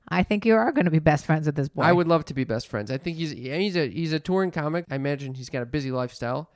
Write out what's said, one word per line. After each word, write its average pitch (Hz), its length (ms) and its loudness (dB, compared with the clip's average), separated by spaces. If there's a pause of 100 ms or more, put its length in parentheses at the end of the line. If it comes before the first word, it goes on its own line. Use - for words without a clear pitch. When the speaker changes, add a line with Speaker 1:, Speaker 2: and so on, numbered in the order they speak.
Speaker 1:
I 180 140 2
think 208 240 0
you 220 80 8
are 226 180 4
gonna 196 180 2
be 160 80 4
best 156 280 2
friends 156 180 2
with 147 120 0
this 143 120 0
boy. 139 140 -4
Speaker 2:
I 165 100 6
would 175 160 4
love 165 160 4
to - 100 -10
be 131 100 -2
best 117 240 -4
friends. 104 220 -6
I 131 60 -2
think 160 220 -6
he's, 160 140 -4
he's 165 440 -2
a, 156 100 2
he's 156 280 -2
a 160 40 0
touring 185 320 0
comic. 160 400 -2
I 139 40 -4
imagine 139 400 -4
he's 127 160 -12
got 131 120 -4
a 120 40 -6
busy 135 240 -4
lifestyle. 127 640 -4